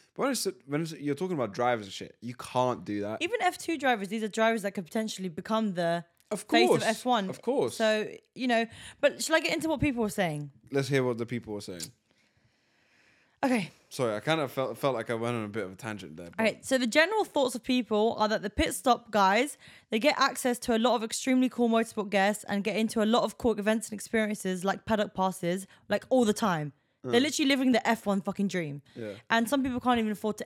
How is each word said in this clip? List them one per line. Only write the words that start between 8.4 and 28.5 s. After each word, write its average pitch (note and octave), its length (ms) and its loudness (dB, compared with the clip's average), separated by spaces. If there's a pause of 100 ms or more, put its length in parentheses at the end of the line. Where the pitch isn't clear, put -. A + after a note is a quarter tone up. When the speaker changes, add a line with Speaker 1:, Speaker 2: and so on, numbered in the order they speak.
Speaker 2:
know, A3+ 200 2 (340)
but - 220 2
shall D#4+ 120 2
I E4 40 4
get D#4 160 0
into D#4+ 140 -2
what C#4+ 100 0
people A#3+ 240 0
were G#3 60 0
saying? D3+ 420 -2 (200)
Speaker 1:
Let's C3+ 180 0
hear C3+ 140 4
what B2 140 0
the A#2 80 -4
people A2 300 -8
were G#2 60 -8
saying. E2+ 280 -12 (1500)
Speaker 2:
Okay. A#3+ 280 0 (180)
Speaker 1:
Sorry, A#2 260 -2
I A2 40 -4
kind D#3+ 220 0
of B2+ 100 -2
felt, B2 260 -4
felt C3+ 180 0
like A2+ 140 -4
I A#2+ 40 -2
went A#2 240 -2
on G#2+ 80 -4
a - 20 -6
bit G#2 160 -6
of F#2 80 -8
a F#2+ 40 -16
tangent F#2 420 -10
there. E2+ 180 -14
But A3+ 100 -2
Speaker 2:
Okay, G3 160 -2
so C4 160 0
the B3 100 0
general E4+ 360 2
thoughts - 320 0
of A#3+ 80 -12
people A#3 560 0
are G#3+ 80 2
that G#3 140 -2
the G3+ 80 -6
pit D#4+ 240 0
stop A#3 380 0
guys, G#3 460 4 (340)
they A3 80 0
get C#4+ 200 2
access B3+ 400 0
to A#3 160 0
a A3+ 40 2
lot A#3 160 4
of A3 100 -2
extremely B3+ 420 2
cool A#3+ 220 2
motorsport A3+ 400 0
guests G3+ 400 2
and G3+ 160 -2
get G3+ 100 -2
into A3 260 0
a G#3 40 4
lot A3 180 4
of G#3+ 140 -4
cool A3 200 2
events G#3+ 300 0
and - 60 -12
experiences G3+ 720 -2
like F#3+ 200 -2
paddock G#3 280 0
passes, F#3 540 -2 (200)
like, G3+ 220 0
all B3+ 160 6
the G#3 80 4
time. D#3+ 400 -2 (300)
They're A#3 180 4
Speaker 1:
Mm. - 20 4
Speaker 2:
literally D4+ 240 0
living C4+ 240 4
the - 160 2
F A3+ 180 0
one G3+ 160 2
fucking G3 280 -2
dream. D#3 320 -4 (120)